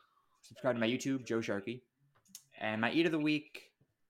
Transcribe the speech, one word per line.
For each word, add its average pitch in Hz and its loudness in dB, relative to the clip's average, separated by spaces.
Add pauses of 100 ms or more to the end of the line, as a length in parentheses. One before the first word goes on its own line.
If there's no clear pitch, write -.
(440)
subscribe 123 -2
to 117 -4
my 113 2
YouTube, 127 0
Joe 117 0
Sharkey. 113 -4 (760)
And 107 -2
my 117 2
eat 165 4
of 170 2
the 160 0
week, 151 -2 (380)